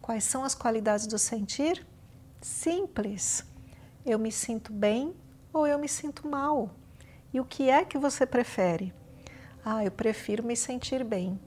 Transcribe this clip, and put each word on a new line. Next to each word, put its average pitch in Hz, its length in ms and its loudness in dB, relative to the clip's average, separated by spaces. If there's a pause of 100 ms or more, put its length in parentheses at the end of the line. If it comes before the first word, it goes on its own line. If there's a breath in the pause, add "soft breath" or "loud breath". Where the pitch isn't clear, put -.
Quais 226 220 -2
são 262 220 -2
as 269 100 0
qualidades 220 500 2
do 214 140 -2
sentir? 277 680 0 (540)
Simples. - 1040 -2 (600 loud breath)
Eu 220 120 2
me 220 140 0
sinto 226 400 -4
bem 220 420 2 (380)
ou 302 160 4
eu 294 100 4
me 294 120 -2
sinto - 360 -6
mal? 285 440 0 (640 loud breath)
E 254 80 2
o 254 40 -2
que 262 240 2
é 285 140 8
que 330 140 -4
você 269 280 4
prefere? 185 680 2 (680 loud breath)
Ah, 220 200 0
eu 202 80 2
prefiro 220 500 0
me 233 140 -2
sentir 254 480 -2
bem. 190 440 -2